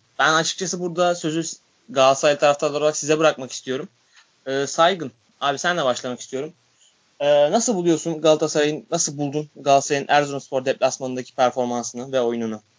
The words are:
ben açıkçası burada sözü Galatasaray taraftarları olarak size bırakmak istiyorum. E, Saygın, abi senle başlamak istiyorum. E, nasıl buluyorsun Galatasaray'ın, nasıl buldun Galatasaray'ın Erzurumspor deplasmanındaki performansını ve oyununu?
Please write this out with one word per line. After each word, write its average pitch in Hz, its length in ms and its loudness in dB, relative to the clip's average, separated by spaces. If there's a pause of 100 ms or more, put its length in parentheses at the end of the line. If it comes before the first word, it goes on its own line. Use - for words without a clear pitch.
(200)
ben 143 140 4
açıkçası 170 460 -2
burada 175 360 0
sözü 165 420 -6 (320)
Galatasaray 135 480 4
taraftarları 147 460 0
olarak 151 140 0
size 156 220 0
bırakmak 135 320 0
istiyorum. 131 380 -8 (560)
E, 135 220 -2
Saygın, 165 440 0 (300)
abi 139 160 -2
senle 175 280 -2
başlamak 123 340 -2
istiyorum. 147 340 -8 (640)
E, 147 320 4
nasıl 233 240 0
buluyorsun 165 460 0
Galatasaray'ın, 151 680 2
nasıl 160 260 -4
buldun 147 380 -4
Galatasaray'ın 139 520 2
Erzurumspor 139 580 0
deplasmanındaki 127 720 -4
performansını 123 760 -2
ve 131 100 0
oyununu? 117 400 -4 (180)